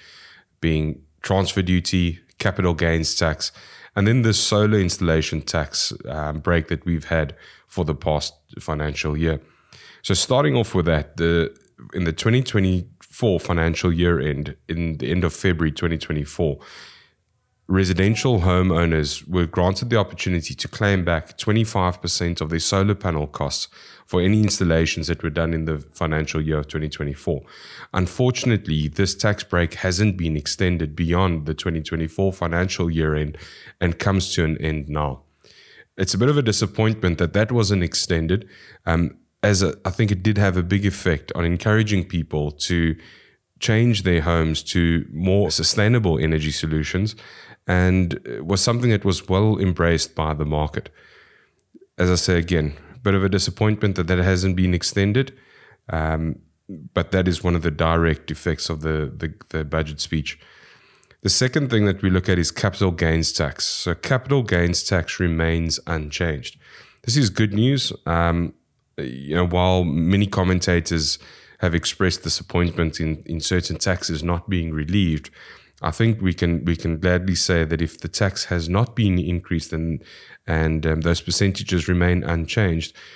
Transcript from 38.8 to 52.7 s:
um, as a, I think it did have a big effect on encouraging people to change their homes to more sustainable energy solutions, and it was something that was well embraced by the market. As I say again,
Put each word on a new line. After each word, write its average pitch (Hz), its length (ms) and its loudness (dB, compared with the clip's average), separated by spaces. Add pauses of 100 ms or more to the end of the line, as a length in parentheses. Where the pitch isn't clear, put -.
um, 85 320 0 (260)
as 98 200 4
a, 85 220 0
I 92 60 -4
think 104 200 0
it 92 120 -2
did 104 140 2
have 95 220 2
a 87 40 2
big 98 220 0
effect 90 500 -2
on 85 120 0
encouraging 104 580 2
people 76 460 -2
to 82 460 0 (640)
change 113 420 2
their 87 180 2
homes 80 440 0
to 85 460 0
more 92 400 0
sustainable 101 680 2
energy 78 320 0
solutions, 78 640 -2 (540)
and 92 460 4 (100)
it 60 200 -10
was 95 160 0
something 120 300 2
that 104 140 2
was 92 240 0
well 101 300 4
embraced 85 580 2
by 78 180 -2
the 76 100 -2
market. 76 460 -2 (1080)
As 90 140 2
I 90 60 2
say 87 220 2
again, 82 380 0 (280)